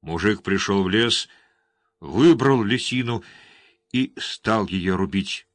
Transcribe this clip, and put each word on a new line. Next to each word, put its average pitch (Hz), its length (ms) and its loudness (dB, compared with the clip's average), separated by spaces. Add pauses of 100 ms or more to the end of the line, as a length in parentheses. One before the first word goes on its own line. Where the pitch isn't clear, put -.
Мужик 90 420 -2
пришел 98 400 0
в 92 60 0
лес, 113 400 0 (720)
выбрал 127 640 4
лисину 120 580 -2 (720)
и 127 260 -2
стал - 480 -2
ее 92 300 -2
рубить. 95 580 -4